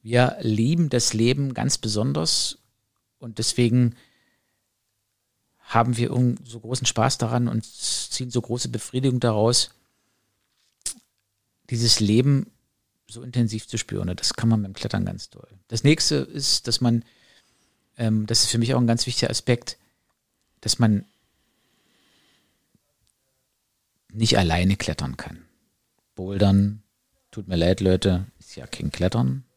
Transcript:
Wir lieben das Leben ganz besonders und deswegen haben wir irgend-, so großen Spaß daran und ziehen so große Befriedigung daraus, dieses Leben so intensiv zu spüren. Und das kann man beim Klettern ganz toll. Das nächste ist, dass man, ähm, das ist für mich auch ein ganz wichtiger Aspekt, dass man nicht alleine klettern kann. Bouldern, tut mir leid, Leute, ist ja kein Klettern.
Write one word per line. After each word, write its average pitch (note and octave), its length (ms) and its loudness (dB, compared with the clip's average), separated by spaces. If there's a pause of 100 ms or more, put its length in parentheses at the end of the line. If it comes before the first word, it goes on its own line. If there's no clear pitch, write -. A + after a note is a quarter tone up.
Wir B2 380 2
lieben B2+ 480 2
das - 240 0
Leben B2+ 420 0
ganz - 240 -2
besonders C3 800 -2 (600)
und A#2 200 -14
deswegen A#2+ 580 2 (1600)
haben A#2 380 0
wir A#2+ 140 -2
irgend-, A#2+ 340 0
so A#2 140 -20
großen A#2 280 -6
Spaß - 320 0
daran A#2+ 280 -2
und A2 180 -2
ziehen - 680 -8
so A#2+ 100 -2
große A#2+ 280 -6
Befriedigung B2+ 520 -2
daraus, A2+ 500 2 (2000)
dieses A#2 320 2
Leben B2 500 2 (580)
so A#2 140 -18
intensiv A#2 460 -2
zu - 80 -8
spüren. F#2+ 320 -6
Und F2+ 100 -6
das - 160 -2
kann - 140 0
man A2+ 140 4
beim G2 100 -8
Klettern G2 320 -4
ganz F#2 260 -10
toll. - 180 -20 (200)
Das A2+ 160 -6
nächste D3+ 320 4
ist, C#3 500 -4
dass A#2+ 140 -2
man, A#2 240 2 (920)
ähm, A2 300 -2
das A2 160 0
ist - 80 -2
für A#2 80 0
mich A#2 160 0
auch B2+ 60 2
ein A#2+ 80 2
ganz A#2 180 0
wichtiger B2 240 -2
Aspekt, - 480 -4 (840)
dass - 180 -4
man A2 260 4 (3000)
nicht G#2+ 240 2
alleine F2+ 380 4
klettern C#2 420 -6
kann. - 280 -16 (720)
Bouldern, G2 680 4 (480)
tut G2 160 -12
mir F#2 80 -4
leid, F2 260 4
Leute, F#2 460 2 (140)
ist - 160 -20
ja - 100 -16
kein - 240 -6
Klettern. B2+ 540 -2 (120)